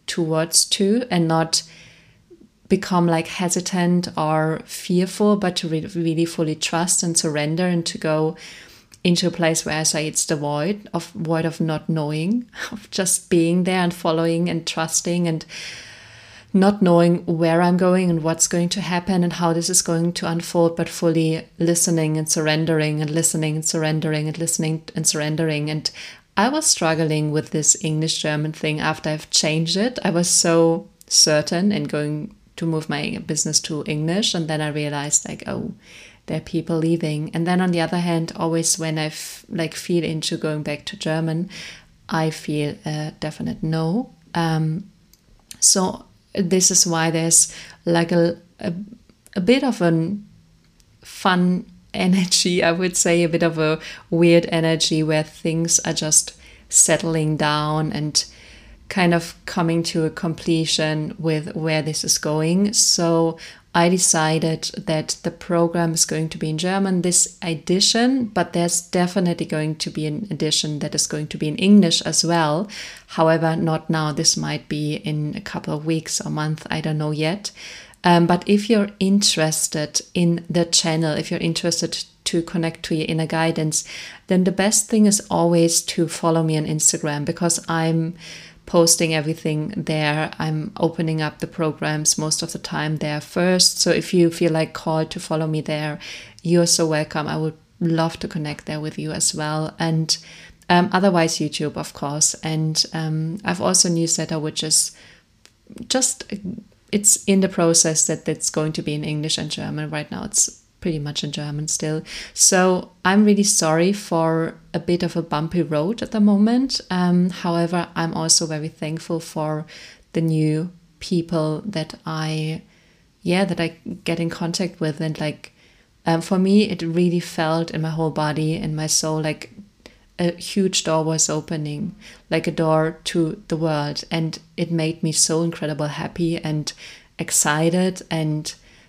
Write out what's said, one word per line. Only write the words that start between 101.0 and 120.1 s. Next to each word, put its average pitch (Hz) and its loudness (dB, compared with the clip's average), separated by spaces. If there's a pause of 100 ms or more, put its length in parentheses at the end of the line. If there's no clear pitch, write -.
YouTube, 151 -4
of 160 -10
course. 147 -2
And, 156 0
um, 160 -4
I've - -2
also 185 2
a - 2
newsletter, 165 0
which 156 -6
is 156 0 (960)
just - -2 (680)
it's - 2
in 196 4
the 185 4
process 165 2
that 156 -4
it's - -2
going 156 -2
to 170 -6
be 151 -4
in 151 -4
English 151 -2
and 156 -6
German. 151 -6
Right 151 -6
now - -8
it's - -2 (160)
pretty 160 -2
much 143 -6
in 147 -6
German 147 -6
still. 156 -4 (300)
So 185 4 (120)
I'm 202 6
really 202 6
sorry 170 4
for 165 0 (180)
a 170 -2
bit 175 0
of 170 -2
a 170 -2
bumpy 160 -2
road 156 -2
at - -8
the 220 0
moment. 214 4
Um, 180 4
however, 170 -2
I'm 165 -2
also 160 0
very 151 -4
thankful 160 -6
for 156 -6 (480)